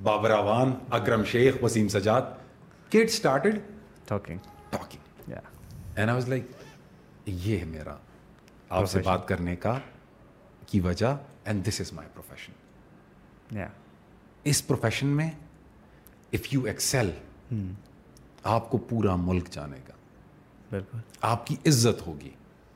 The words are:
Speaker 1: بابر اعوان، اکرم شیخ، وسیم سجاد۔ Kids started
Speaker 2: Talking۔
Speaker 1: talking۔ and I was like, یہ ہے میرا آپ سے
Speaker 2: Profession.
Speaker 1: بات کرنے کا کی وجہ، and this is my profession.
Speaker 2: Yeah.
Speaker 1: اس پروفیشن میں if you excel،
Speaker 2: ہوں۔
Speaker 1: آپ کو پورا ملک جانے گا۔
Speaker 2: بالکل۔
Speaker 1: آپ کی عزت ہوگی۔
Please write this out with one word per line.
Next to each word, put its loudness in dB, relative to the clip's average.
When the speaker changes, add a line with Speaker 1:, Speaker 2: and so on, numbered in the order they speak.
Speaker 1:
بابر 4
اعوان، 4
اکرم 2
شیخ، 4
وسیم 2
سجاد۔ 4
Kids 4
started 2
Speaker 2:
Talking۔ -6
Speaker 1:
talking۔ -12
and 2
I 2
was 0
like, -2
یہ -2
ہے -6
میرا -10
آپ 2
سے 0
Speaker 2:
Profession. 2
Speaker 1:
بات 2
کرنے -2
کا -2
کی 2
وجہ، 0
and -4
this 0
is -4
my -14
profession. -18
Speaker 2:
Yeah. -8
Speaker 1:
اس 0
پروفیشن 0
میں 0
if -2
you 2
excel، 0
Speaker 2:
ہوں۔ -4
Speaker 1:
آپ 2
کو 2
پورا 0
ملک 0
جانے -12
گا۔ -20
Speaker 2:
بالکل۔ -8
Speaker 1:
آپ 0
کی -2
عزت 6
ہوگی۔ -12